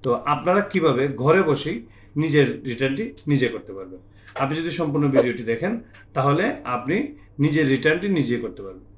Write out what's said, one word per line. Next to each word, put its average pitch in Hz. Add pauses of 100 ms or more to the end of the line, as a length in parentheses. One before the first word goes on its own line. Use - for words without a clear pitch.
তো 123
আপনারা 147
কিভাবে 151
ঘরে 139
বসেই 160 (300)
নিজের 147
রিটার্নটি 135 (140)
নিজে 131
করতে 110
পারবেন? 92 (400)
আপনি 135
যদি 165
সম্পূর্ণ 147
ভিডিওটি 120
দেখেন, 175 (340)
তাহলে 147
আপনি 131 (240)
নিজের 147
রিটার্নটি 156
নিজে 127
করতে 107
পারবেন। 95